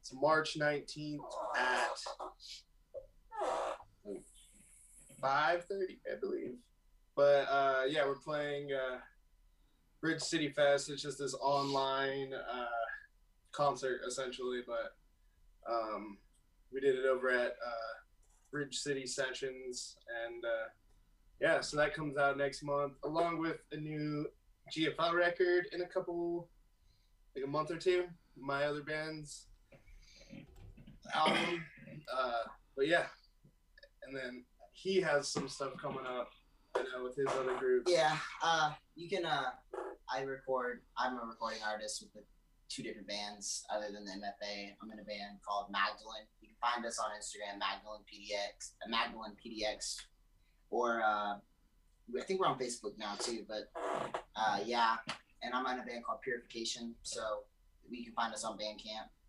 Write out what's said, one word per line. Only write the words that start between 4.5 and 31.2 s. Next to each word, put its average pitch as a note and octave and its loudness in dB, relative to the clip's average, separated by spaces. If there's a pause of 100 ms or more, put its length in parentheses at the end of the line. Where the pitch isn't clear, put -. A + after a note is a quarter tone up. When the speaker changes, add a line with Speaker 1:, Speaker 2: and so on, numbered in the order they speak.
Speaker 1:
five D3+ 4
thirty, G3 -4 (100)
I - -4
believe. G3 -2 (600)
But, C#3+ 8
uh, C3+ 4
yeah, D3+ 4
we're C#3 2
playing, D3 -2
uh, C3 0 (1040)
Bridge D#3+ 0
City D#3 0
Fest. C#3+ 4
It's C#3+ -6
just C#3 -6
this C3+ -2
online, C3+ 2
uh, B2 -4 (880)
concert, C3+ 2
essentially, B2 -4
but, A2+ -4 (760)
um, G#2+ -2 (540)
we C3 -4
did C3+ 6
it B2+ -2
over B2+ 4
at, B2 4 (120)
uh, A2+ -6 (560)
Bridge D3 -4
City C3+ -2
Sessions, C3 -4 (300)
and, A#2 -8
uh, A#2 0 (720)
yeah, D3 6
so - -4
that D3+ 4
comes D3+ -2
out C#3 6
next C#3 0
month, C#3+ 0 (100)
along E3 2
with D#3+ 0 (140)
a D3+ -6
new D3+ -2 (440)
G D#3 0
F - 0
L E3+ 4
record F3 4
in F3 -4
a F3 0
couple, E3+ -2 (840)
like, C3+ -4
a C3+ -2
month D3+ 0
or E3 -2
two, F3+ 4 (320)
my C#3 0
other D3 0
band's D#3 -6 (1700)
album. E3+ 4 (480)